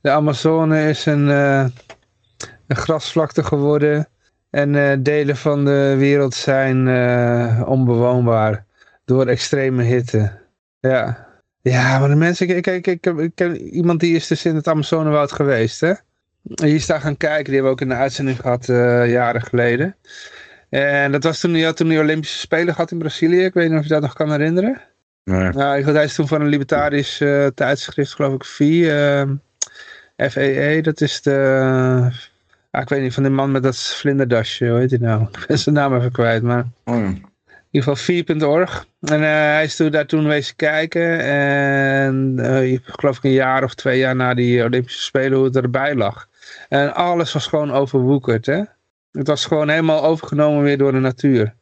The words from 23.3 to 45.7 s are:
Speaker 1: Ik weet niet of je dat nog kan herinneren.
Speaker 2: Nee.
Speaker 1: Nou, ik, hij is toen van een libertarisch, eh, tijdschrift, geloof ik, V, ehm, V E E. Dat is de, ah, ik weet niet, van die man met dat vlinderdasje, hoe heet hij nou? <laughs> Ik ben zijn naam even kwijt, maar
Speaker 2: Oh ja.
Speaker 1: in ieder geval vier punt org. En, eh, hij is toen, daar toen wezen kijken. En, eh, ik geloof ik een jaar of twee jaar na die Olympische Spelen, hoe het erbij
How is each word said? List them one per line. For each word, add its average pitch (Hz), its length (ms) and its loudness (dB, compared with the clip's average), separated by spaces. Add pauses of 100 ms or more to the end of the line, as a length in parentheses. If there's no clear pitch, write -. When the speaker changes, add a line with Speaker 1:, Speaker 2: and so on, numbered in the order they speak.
Speaker 1:
Ik 185 100 -2
weet 170 160 0
niet 160 100 2
of 147 40 -2
je 151 60 -8
dat 151 120 2
nog 139 120 -6
kan 151 180 -2
herinneren. 175 500 0 (420)
Speaker 2:
Nee. 92 260 0
Speaker 1:
Nou, 139 280 0
ik, 139 80 -2
hij 151 180 2
is 147 120 -4
toen 151 120 -2
van 151 140 0
een 147 60 0
libertarisch, 143 720 -2
eh, 143 240 2
tijdschrift, 139 680 -2
geloof 139 200 -2
ik, 131 120 -8
V, - 140 -20
ehm, 147 760 2 (960)
V - 40 -14
E 139 420 0
E. 160 40 0
Dat 156 200 -2
is - 200 -2
de, 131 880 2 (600)
ah, 135 100 -2
ik 127 80 -10
weet 139 120 0
niet, 127 120 -4
van 139 100 -2
die 139 80 2
man 135 200 0
met 131 120 0
dat 131 140 0
vlinderdasje, 123 920 -2
hoe 117 100 2
heet 131 100 2
hij 127 100 0
nou? 113 220 0
<laughs> 107 60 0 (120)
Ik - 80 -12
ben 147 120 0
zijn 151 160 0
naam 139 200 2
even 123 160 0
kwijt, 117 320 0
maar 120 220 0 (200)
Speaker 2:
Oh 120 100 -4
ja. 113 100 0
Speaker 1:
in - 720 -8
ieder 127 100 -2
geval 139 60 0
vier 175 280 -2
punt 156 200 -2
org. 147 420 0 (160)
En, 151 220 0
eh, 156 60 0
hij 151 340 2
is 151 120 -6
toen, 156 160 0
daar 151 140 -2
toen 156 220 0
wezen 147 280 -2
kijken. 165 640 -2
En, 139 1160 0
eh, 127 340 0
ik 127 140 -2
geloof - 320 -4
ik - 60 -12
een 135 80 2
jaar 131 320 2
of 127 120 -6
twee 131 240 0
jaar 131 160 0
na 127 180 0
die 123 300 2
Olympische 123 380 -2
Spelen, 135 360 0
hoe 135 100 2
het 127 80 -4
erbij 135 400 0